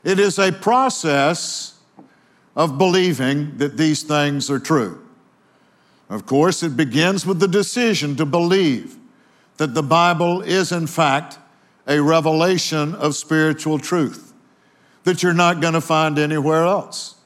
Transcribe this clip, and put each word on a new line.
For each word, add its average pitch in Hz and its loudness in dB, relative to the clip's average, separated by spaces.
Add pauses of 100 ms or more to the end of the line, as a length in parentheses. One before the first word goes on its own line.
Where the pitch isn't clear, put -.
It 190 0
is 202 2
a 190 2
process 175 0 (760)
of 147 -2
believing 147 0
that 127 -4
these 156 0
things 147 -2
are 139 -2
true. 113 -2 (1040)
Of 98 -10
course, 156 2
it 147 -4
begins 160 0
with 180 -2
the 196 4
decision 190 0
to 156 0
believe 170 0 (600)
that 156 -2
the 160 -2
Bible 175 2
is, 180 -2
in 165 -4
fact, 151 -2 (480)
a 147 0
revelation 160 2
of 143 -2
spiritual 156 0
truth - -4 (720)
that 180 0
you're 180 2
not 175 2
gonna 165 0
find 156 0
anywhere 156 0
else. - -4 (100)